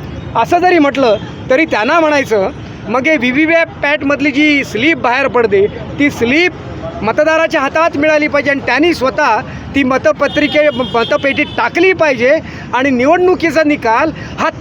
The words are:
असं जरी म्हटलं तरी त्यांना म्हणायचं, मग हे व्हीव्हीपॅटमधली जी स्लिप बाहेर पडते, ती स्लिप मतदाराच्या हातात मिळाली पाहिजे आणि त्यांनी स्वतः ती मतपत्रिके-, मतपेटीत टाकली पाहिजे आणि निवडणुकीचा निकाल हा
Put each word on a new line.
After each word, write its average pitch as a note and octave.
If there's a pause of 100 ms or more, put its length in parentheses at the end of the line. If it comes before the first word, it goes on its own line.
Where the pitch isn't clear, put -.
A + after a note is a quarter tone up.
(360)
असं -
जरी F4+
म्हटलं C4 (340)
तरी C#4
त्यांना C#4
म्हणायचं, C4+ (400)
मग B3
हे D#4
व्हीव्हीपॅटमधली D4
जी C#4+
स्लिप C4+
बाहेर B3+
पडते, G#3 (320)
ती C#4+
स्लिप D4+ (500)
मतदाराच्या D#4+
हातात D#4
मिळाली D4+
पाहिजे C#4+
आणि C#4
त्यांनी D4
स्वतः B3+ (340)
ती C#4
मतपत्रिके-, C#4+
मतपेटीत B3+ (100)
टाकली E4+
पाहिजे D4 (360)
आणि C4
निवडणुकीचा D#4
निकाल D4 (280)
हा D#4 (100)